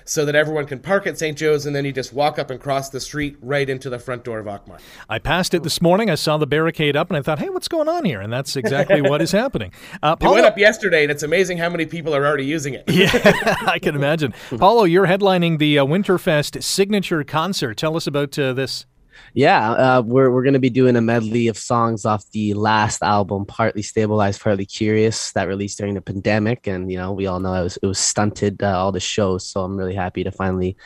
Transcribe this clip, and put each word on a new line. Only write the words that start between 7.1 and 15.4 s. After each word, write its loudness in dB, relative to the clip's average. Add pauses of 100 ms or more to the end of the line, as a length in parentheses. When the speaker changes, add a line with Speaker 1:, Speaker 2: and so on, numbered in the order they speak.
Speaker 2:
I -2
thought, -2
"Hey, -4
what's -6
going 0
on -2
here?" -4
And -8
that's -6
exactly 2
what 2
is -2
happening. -2 (300)
Uh, 2
Speaker 1:
<laughs> -10
It 2
went 6
Speaker 2:
Paulo 6
Speaker 1:
up 6
yesterday, 4
and 2
it's -6
amazing 0
how -2
many -4
people -4
are 2
already 0
using -4
it. -14
Speaker 2:
Yeah, 4
<laughs> 4
I 0
can -2
imagine. -2 (240)
Paulo, 6
you're 4
headlining 2